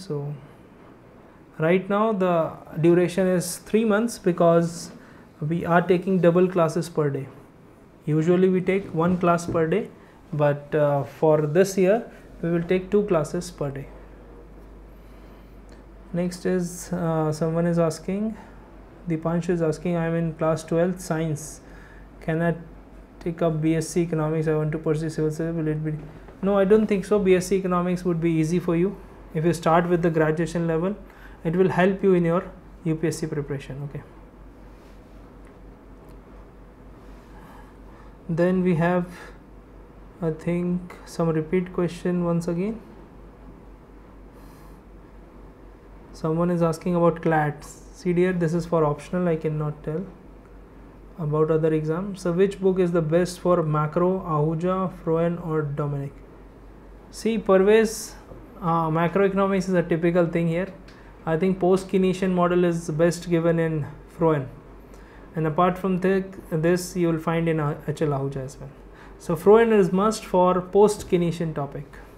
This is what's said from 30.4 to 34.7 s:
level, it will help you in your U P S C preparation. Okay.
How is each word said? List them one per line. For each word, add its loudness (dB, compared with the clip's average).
level, -2
it 0
will 4
help 2
you 6
in 2
your 2
U 0
P 0
S -4
C -6
preparation. -8
Okay. -14